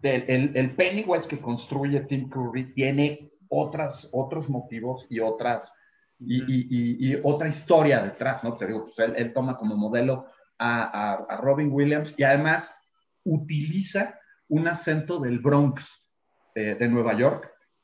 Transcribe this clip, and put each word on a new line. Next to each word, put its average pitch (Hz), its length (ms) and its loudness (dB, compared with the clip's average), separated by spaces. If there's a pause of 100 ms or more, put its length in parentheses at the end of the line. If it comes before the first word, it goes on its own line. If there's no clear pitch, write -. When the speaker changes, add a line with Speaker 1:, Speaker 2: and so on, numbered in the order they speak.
Speaker 1:
el, 127 260 2
el, 131 280 2
el 127 200 2
Pennywise 185 500 2
que - 140 -8
construye 139 600 -2
Tim 131 280 -4
Curry 127 460 -6
tiene 139 580 0 (160)
otras, 151 640 -4
otros 131 360 -4
motivos 120 600 -6
y 113 120 -6
otras, 110 520 -2 (480)
y, 123 220 -2
Speaker 2:
Ujú. 127 100 -2
Speaker 1:
y, 127 180 0
y, 120 440 0
y - 100 -2
otra 147 240 0
historia 147 540 4
detrás, 110 420 -4
¿no? 117 140 -4
Te 104 80 -6
digo, 110 180 -4
pues - 140 -10
él, 113 180 2
él 117 160 -2
toma 127 240 -2
como 107 200 -4
modelo 120 500 0 (320)
a, 117 240 0
a, 104 320 -2
a - 240 -6
Robin 139 340 2
Williams 151 460 2
y 143 40 0
además 147 500 4 (520)
utiliza 160 880 -2 (320)
un 160 220 0
acento 160 500 -2
del 123 220 -2
Bronx, 143 640 2 (520)
eh, 107 240 -2
de 120 100 2
Nueva 117 260 2
York 131 360 2 (340)